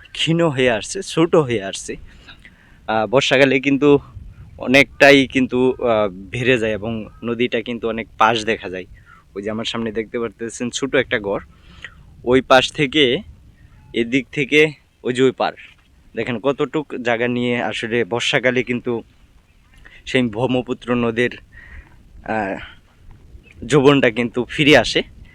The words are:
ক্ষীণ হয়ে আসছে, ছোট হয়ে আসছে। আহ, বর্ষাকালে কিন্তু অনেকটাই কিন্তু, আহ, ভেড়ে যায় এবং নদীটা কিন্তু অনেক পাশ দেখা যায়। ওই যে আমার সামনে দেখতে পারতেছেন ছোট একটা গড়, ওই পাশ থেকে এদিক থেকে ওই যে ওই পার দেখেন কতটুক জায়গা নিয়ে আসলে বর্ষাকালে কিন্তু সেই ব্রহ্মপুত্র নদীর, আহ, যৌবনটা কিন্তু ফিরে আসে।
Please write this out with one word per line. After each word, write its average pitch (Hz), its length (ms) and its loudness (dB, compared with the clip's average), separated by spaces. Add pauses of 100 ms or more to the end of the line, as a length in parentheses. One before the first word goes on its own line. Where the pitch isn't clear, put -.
(120)
ক্ষীণ 165 300 -2
হয়ে 135 300 2
আসছে, 113 320 -6
ছোট 170 320 0
হয়ে 120 280 2
আসছে। 98 320 -10 (920)
আহ, 110 200 0
বর্ষাকালে 135 520 4
কিন্তু 139 400 4 (580)
অনেকটাই 139 680 6
কিন্তু, 127 460 0
আহ, 110 360 0 (200)
ভেড়ে 123 280 0
যায় 110 140 -2
এবং 107 340 -6 (180)
নদীটা 117 380 -2
কিন্তু 117 280 -6
অনেক 113 180 -6 (100)
পাশ 113 260 2
দেখা 104 260 -4
যায়। 92 160 -10 (500)
ওই 101 80 -8
যে 107 80 -6
আমার 110 140 -6
সামনে 113 260 -6
দেখতে 110 280 -8
পারতেছেন 117 500 -8
ছোট 131 260 -4
একটা 127 240 0
গড়, 101 240 -4 (800)
ওই 127 180 4
পাশ 127 300 4
থেকে 143 500 0 (720)
এদিক 117 380 -2
থেকে 151 400 2 (320)
ওই 123 100 -2
যে 123 100 2
ওই 131 80 4
পার 87 220 -2 (600)
দেখেন 113 240 -4
কতটুক 143 600 -4
জায়গা 117 260 -2
নিয়ে 120 360 -2
আসলে 113 400 -4
বর্ষাকালে 120 600 -2
কিন্তু 120 400 -6 (1000)
সেই 131 160 0
ব্রহ্মপুত্র 123 760 -4
নদীর, 120 440 -2 (840)
আহ, - 360 -6 (1080)
যৌবনটা 135 460 4
কিন্তু 120 380 -4
ফিরে 147 280 6
আসে। 120 260 2 (320)